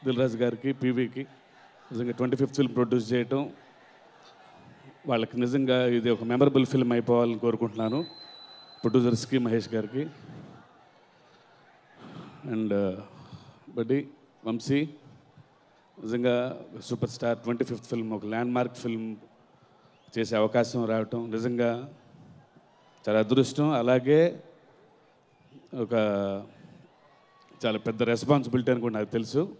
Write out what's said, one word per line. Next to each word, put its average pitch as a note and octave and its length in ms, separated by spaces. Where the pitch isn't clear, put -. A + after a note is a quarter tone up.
దిల్ B2+ 180
రాజు A#2 180
గారికి, A#2+ 300
పీవీకి B2+ 420
నిజంగా A#2+ 280
ట్వంటీ B2 220
ఫిఫ్త్ C3+ 180
ఫిల్మ్ B2 200
ప్రొడ్యూస్ A#2+ 340
చేయటం B2 300
వాళ్ళకి A2+ 340
నిజంగా B2+ 340
ఇది A#2 180
ఒక A2+ 160
మెమరబుల్ C#3 400
ఫిల్మ్ C3 240
అయిపోవాలని A#2 480
కోరుకుంటున్నాను A2+ 560
ప్రొడ్యూసర్స్కి, A#2+ 640
మహేష్ A2+ 280
గారికి. A2+ 300
And, A2 180
uh, F#2+ 140
బడ్డీ, A#2+ 200
వంశీ, A#2 320
నిజంగా A#2+ 320
సూపర్ B2 260
స్టార్ A#2 300
ట్వంటీ A#2+ 240
ఫిఫ్త్ A#2 220
ఫిల్మ్ A2+ 260
ఒక G2 60
ల్యాండ్‌మార్క్ B2 500
ఫిల్మ్ A2+ 240
చేసే A2+ 240
అవకాశం A#2 520
రావటం A2 260
నిజంగా A#2+ 360
చాలా G#2+ 220
అదృష్టం. C3 420
అలాగే B2+ 400
ఒక A2 120
చాలా A2 240
పెద్ద A2 140
రెస్పాన్సిబిలిటీ B2 600
అని B2 120
కూడా A#2 140
నాకు G#2+ 180
తెలుసు. B2 260